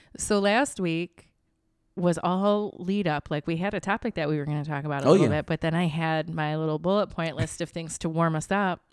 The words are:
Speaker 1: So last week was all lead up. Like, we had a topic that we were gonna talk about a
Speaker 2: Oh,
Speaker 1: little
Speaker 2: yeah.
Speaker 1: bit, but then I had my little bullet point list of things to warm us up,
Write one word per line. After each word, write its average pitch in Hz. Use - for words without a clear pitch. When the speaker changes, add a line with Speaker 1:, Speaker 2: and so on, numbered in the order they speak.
Speaker 1:
So -
last 202
week 170
was 170
all 202
lead 196
up. 151
Like, 147
we 165
had 185
a 202
topic 180
that 151
we 156
were 143
gonna 147
talk 147
about 143
a -
Speaker 2:
Oh, 143
Speaker 1:
little 180
Speaker 2:
yeah. 151
Speaker 1:
bit, -
but 160
then 160
I 175
had 160
my 156
little 156
bullet 190
point 165
list 156
of 170
things 165
to 175
warm 165
us 156
up, 190